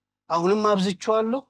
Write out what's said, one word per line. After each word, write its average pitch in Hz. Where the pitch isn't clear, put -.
አሁንም 180
አብዝቼዋለሁ። 214